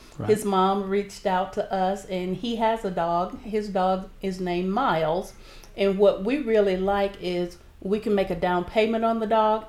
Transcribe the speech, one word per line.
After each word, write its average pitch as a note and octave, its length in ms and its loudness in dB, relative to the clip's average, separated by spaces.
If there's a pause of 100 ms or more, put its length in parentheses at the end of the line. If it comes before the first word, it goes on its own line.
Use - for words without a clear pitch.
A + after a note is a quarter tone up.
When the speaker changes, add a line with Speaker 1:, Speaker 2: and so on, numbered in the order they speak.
(200)
Speaker 1:
Right. G#2 100 -2
Speaker 2:
His G#3+ 160 2
mom F#3+ 440 2
reached G3 360 -4
out F#3+ 280 0
to - 200 -4
us, F#3+ 320 -2
and F#3 300 -4
he A#3 220 -4
has A3 280 0
a F#3+ 60 -4
dog. F3 500 -2
His G#3 280 -4
dog F#3+ 400 0 (120)
is F#3 180 -4
named F3+ 300 -2
Miles. F#3+ 640 0 (420)
And G3 220 2
what G3 260 4
we B3 160 0
really G#3 380 4
like G3 440 0
is F3 360 -4 (240)
we G3+ 180 0
can A3 140 0
make F#3+ 160 0
a F3+ 60 -2
down F3 300 0
payment A3+ 400 2
on A3+ 140 0
the A3 60 -2
dog A3 440 2